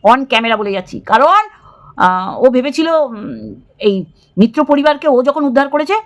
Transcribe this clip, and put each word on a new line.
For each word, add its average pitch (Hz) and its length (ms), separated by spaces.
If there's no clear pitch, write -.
on 254 220
camera 226 320
বলে 202 140
যাচ্ছি, 190 280
কারণ, 330 480
আহ, 185 500
ও - 20
ভেবেছিল, 269 400
উম, 208 680
এই 196 260
মিত্র 233 260
পরিবারকে 294 440
ও 254 160
যখন 285 200
উদ্ধার 277 260
করেছে 294 240